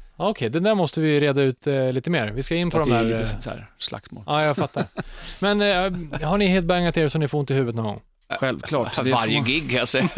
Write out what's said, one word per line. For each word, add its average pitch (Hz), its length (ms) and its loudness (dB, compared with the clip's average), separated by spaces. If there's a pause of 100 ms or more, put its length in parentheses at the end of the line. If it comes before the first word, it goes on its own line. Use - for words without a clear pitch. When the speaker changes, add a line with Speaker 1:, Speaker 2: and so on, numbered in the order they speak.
(180)
Speaker 1:
Ja, 175 120 0
okej, 127 200 -2
det 147 100 -2
där 214 160 2
måste 165 260 0
vi 151 180 4
reda 143 220 4
ut, 131 260 0
eh, 135 260 0
lite 131 160 -2
mer. 139 220 0
Vi 127 120 -6
ska 165 120 -2
in 175 140 0
på 160 80 0
Speaker 2:
Fast 147 120 2
Speaker 1:
de 120 40 4
Speaker 2:
det 117 60 4
är 113 40 2
Speaker 1:
här, 113 160 0
Speaker 2:
lite 110 160 -2
Speaker 1:
eh, 101 40 -10
Speaker 2:
så - 100 -10
här - 280 -12
slagsmål. - 500 -12
Speaker 1:
Ja, 147 160 0
jag 147 140 2
fattar. - 280 -2 (280)
Speaker 2:
<laughs> - 260 -14
Speaker 1:
Men, 208 220 2
eh, 180 640 0
har 190 100 2
ni 208 100 4
headbangat 175 500 2
er 160 100 4
så 156 120 -2
ni 147 80 2
får 151 120 0
ont 139 120 -2
i - 20 2
huvudet 123 220 0
någon 113 100 -2
gång? 104 160 -6 (380)
Speaker 2:
Självklart. 127 560 -2
Speaker 3:
För 135 80 0
Speaker 2:
Det 127 60 0
får 131 80 4
Speaker 3:
varje 113 180 2
Speaker 2:
man. 113 80 0
Speaker 3:
gig, 127 340 0
alltså. 123 220 2 (180)